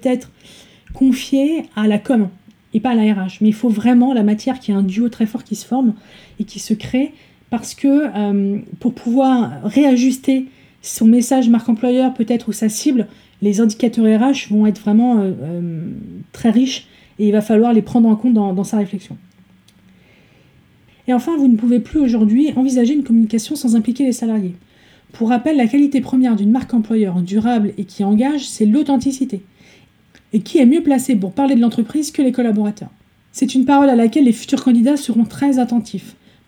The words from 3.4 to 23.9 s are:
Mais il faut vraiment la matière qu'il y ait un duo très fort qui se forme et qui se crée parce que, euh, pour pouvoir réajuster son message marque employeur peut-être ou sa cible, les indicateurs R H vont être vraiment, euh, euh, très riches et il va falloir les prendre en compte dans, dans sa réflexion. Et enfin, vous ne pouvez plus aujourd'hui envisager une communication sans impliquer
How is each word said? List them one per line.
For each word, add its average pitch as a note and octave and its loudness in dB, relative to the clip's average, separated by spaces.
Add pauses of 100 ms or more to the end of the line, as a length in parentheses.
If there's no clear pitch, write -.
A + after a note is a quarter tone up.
Mais G#3+ 4
il G#3+ 4
faut B3 -4
vraiment A#3+ 2
la A3+ 0
matière G#3+ -2
qu'il G3+ -4
y - 0
ait - 0
un G3 0
duo G#3 -2
très A3+ -4
fort A3 -6
qui - -10
se - -10
forme A#3+ -2 (440)
et G#3 -6
qui - -14
se - -4
crée C4 -4 (360)
parce A3+ -8
que, - -4 (280)
euh, G3+ -2 (200)
pour A#3 -2
pouvoir B3 0
réajuster C4 0 (380)
son - 0
message B3 4
marque A#3 2
employeur B3+ 0
peut-être A#3 -4
ou - -2
sa A3 -2
cible, A3+ -2 (340)
les G3+ 0
indicateurs A3+ 0
R A3 4
H - -4
vont G#3+ 2
être G#3 -2
vraiment, A3+ 2
euh, F#3+ 0 (100)
euh, E3 -8 (500)
très A#3 -2
riches B3+ 0 (300)
et G#3 0
il G3+ 2
va G#3+ 2
falloir A3+ 2
les G#3+ 4
prendre A3+ 2
en A3 4
compte A#3+ 0
dans, G3+ 0
dans G3 -2
sa G#3+ -4
réflexion. G3 -6 (1900)
Et B3+ 0
enfin, D4+ 0
vous C#4 2
ne A#3 6
pouvez A#3+ 2
plus D4+ -2
aujourd'hui A#3 2
envisager B3+ 0
une C#4+ 0
communication A3+ 0
sans A#3 0
impliquer A#3+ -2